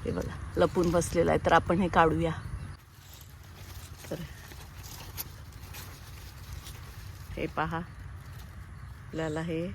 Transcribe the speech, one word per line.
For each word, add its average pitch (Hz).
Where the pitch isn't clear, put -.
हे -
बघा -
लपून 175
बसलेलं 165
आहे, 156
तर 175
आपण 170
हे 190
काढूया. 165
तर -
हे 147
पहा, 160
आपल्याला -
हे 165